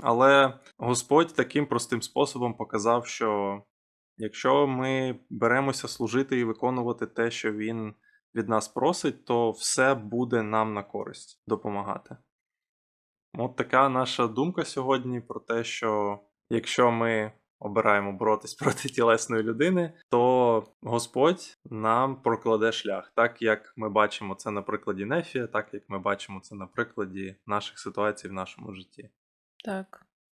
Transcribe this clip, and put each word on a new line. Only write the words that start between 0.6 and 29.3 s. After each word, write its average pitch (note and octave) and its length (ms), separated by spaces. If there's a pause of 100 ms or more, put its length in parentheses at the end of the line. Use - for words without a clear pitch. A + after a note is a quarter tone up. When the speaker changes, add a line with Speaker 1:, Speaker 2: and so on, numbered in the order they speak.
Speaker 1:
Господь C3 560
таким C#3+ 320
простим A#2+ 360
способом B2 520
показав, A#2 520
що G2+ 560 (540)
якщо C3 500
ми C3 540 (100)
беремося B2 580
служити C3+ 500
і A#2+ 60
виконувати A#2+ 600
те, A#2 240
що A2+ 220
Він A2 420 (400)
від A2 140
нас A2 200
просить, D3 560
то A#2 260
все C3 440
буде A#2 480
нам A2 320
на G2+ 80
користь - 640
допомагати. G#2 720 (1200)
От B2+ 180
така C3 320
наша B2+ 380
думка D3 380
сьогодні B2+ 560
про - 200
те, A#2 240
що G#2 560 (300)
якщо A#2 400
ми A2+ 420 (260)
обираємо G#2 540
боротись G#2+ 420
<laughs> - 0
проти - 340
тілесної A2+ 540
людини, E3 500 (180)
то A#2+ 540 (180)
Господь B2 840
нам A#2+ 580
прокладе A2+ 500
шлях, G2 440
так A#2 260
як G#2+ 340
ми A2 140
бачимо G2+ 440
це - 160
на G#2 120
прикладі G2+ 420
Нефія, C3+ 420
так G#2+ 280
як G2+ 140
ми G2 100
бачимо G2 420
це - 140
на F#2+ 120
прикладі F#2+ 720 (100)
наших G#2 320
ситуацій G#2 500
в F#2+ 40
нашому F#2+ 420
житті. F#2 360 (540)